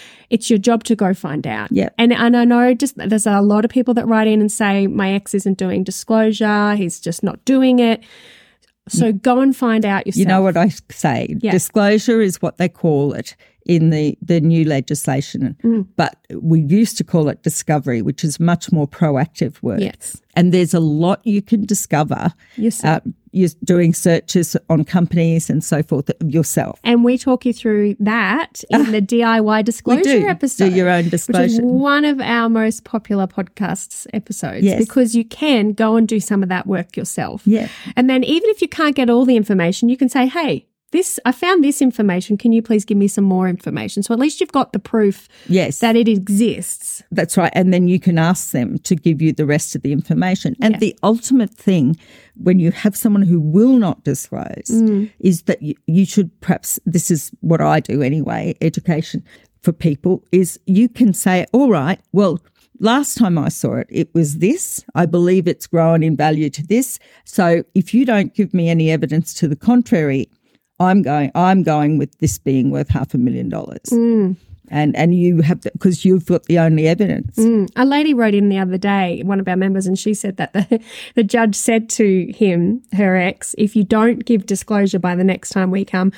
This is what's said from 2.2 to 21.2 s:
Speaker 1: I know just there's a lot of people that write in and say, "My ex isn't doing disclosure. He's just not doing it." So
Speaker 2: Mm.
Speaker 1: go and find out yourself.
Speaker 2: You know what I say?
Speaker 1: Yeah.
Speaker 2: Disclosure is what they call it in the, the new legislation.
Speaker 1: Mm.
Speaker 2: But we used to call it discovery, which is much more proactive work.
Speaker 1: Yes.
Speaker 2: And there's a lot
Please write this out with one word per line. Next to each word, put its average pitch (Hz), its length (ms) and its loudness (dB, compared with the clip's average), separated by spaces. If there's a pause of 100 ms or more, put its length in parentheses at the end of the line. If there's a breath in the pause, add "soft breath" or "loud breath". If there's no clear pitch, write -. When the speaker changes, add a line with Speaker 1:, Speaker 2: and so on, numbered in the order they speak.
Speaker 1:
I 240 120 4
know 240 260 4
just 262 240 -4
there's 208 300 -2
a 202 160 2
lot 208 240 2
of - 40 -2
people 254 220 0
that 233 160 -2
write 220 180 2
in 214 140 2
and 208 100 2
say, 196 360 0
"My 196 260 -2
ex 202 220 -6
isn't 196 240 -2
doing 190 260 -4
disclosure. 208 880 0
He's 185 260 -4
just - 220 -8
not - 220 -6
doing 262 360 4
it." 226 220 2 (840 soft breath)
So 226 240 2
Speaker 2:
Mm. 190 100 -4
Speaker 1:
go 254 180 2
and 269 140 4
find 220 300 0
out 196 220 -2
yourself. 175 140 -4
Speaker 2:
You 190 60 4
know 190 160 4
what 185 140 2
I 180 140 2 (200)
say? - 500 -4
Speaker 1:
Yeah. 208 120 -2
Speaker 2:
Disclosure 208 720 2
is 190 200 -2
what 165 140 -4
they 180 120 0
call 143 440 -2
it - 240 -12 (300 soft breath)
in 160 240 4
the, 151 320 -2
the 170 180 0
new 160 240 2
legislation. 139 1000 -4
Speaker 1:
Mm. 226 320 0
Speaker 2:
But - 220 -4 (180)
we 160 260 2
used 185 360 0
to 170 80 -4
call 156 240 0
it - 140 -6
discovery, 143 600 -4
which 143 220 -6
is 147 160 -4
much 170 320 -2
more 151 160 0
proactive 147 760 -2
work. 110 180 -4
Speaker 1:
Yes. - 400 -10 (140)
Speaker 2:
And 175 180 4
there's 180 220 2
a 170 60 2
lot 160 440 0